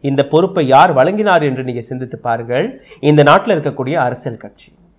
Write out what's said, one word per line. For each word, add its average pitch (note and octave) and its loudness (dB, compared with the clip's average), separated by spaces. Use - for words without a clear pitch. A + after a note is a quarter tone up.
இந்த C#3 0
பொறுப்பை F3+ 0
யார் E3 6
வழங்கினார் F#3 0
என்று C3 -6
நீங்க A#2+ -8
சிந்தித்து B2+ -12
பாருங்கள். A#2+ -4
இந்த D3+ 4
நாட்டில் F#3+ 4
இருக்கக்கூடிய C#3+ -6
அரசியல் B2 -10
கட்சி - -20